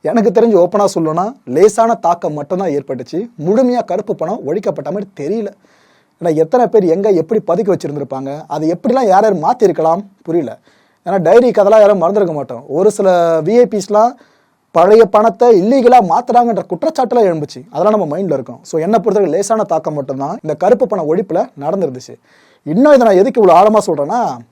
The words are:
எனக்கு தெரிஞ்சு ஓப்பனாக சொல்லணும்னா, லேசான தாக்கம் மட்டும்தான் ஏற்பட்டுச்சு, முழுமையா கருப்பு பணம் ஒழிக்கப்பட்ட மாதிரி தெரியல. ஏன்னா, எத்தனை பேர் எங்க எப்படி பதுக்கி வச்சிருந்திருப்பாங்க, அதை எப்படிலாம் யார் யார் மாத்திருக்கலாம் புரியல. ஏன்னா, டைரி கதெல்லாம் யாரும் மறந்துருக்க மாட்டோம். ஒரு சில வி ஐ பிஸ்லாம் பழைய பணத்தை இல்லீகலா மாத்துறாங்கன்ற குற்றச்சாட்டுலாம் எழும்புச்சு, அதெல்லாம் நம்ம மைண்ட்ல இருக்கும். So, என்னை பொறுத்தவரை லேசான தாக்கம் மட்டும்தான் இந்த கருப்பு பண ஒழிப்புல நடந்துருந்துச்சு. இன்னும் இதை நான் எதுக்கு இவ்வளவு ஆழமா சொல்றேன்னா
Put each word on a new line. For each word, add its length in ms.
எனக்கு 280
தெரிஞ்சு 340
ஓப்பனாக 260
சொல்லணும்னா, 340
லேசான 480
தாக்கம் 400
மட்டும்தான் 360
ஏற்பட்டுச்சு, 500
முழுமையா 400
கருப்பு 300
பணம் 300
ஒழிக்கப்பட்ட 460
மாதிரி 160
தெரியல. 320
ஏன்னா, 140
எத்தனை 320
பேர் 160
எங்க 260
எப்படி 380
பதுக்கி 260
வச்சிருந்திருப்பாங்க, 760
அதை 240
எப்படிலாம் 420
யார் 100
யார் 140
மாத்திருக்கலாம் 640
புரியல. 340
ஏன்னா, 160
டைரி 300
கதெல்லாம் 320
யாரும் 180
மறந்துருக்க 320
மாட்டோம். 340
ஒரு 240
சில 500
வி 180
ஐ 140
பிஸ்லாம் 380
பழைய 340
பணத்தை 420
இல்லீகலா 380
மாத்துறாங்கன்ற 600
குற்றச்சாட்டுலாம் 600
எழும்புச்சு, 400
அதெல்லாம் 300
நம்ம 80
மைண்ட்ல 260
இருக்கும். 280
So, 200
என்னை 180
பொறுத்தவரை 360
லேசான 280
தாக்கம் 300
மட்டும்தான் 480
இந்த 140
கருப்பு 320
பண 160
ஒழிப்புல 420
நடந்துருந்துச்சு. 540
இன்னும் 300
இதை 140
நான் 140
எதுக்கு 200
இவ்வளவு 180
ஆழமா 280
சொல்றேன்னா 320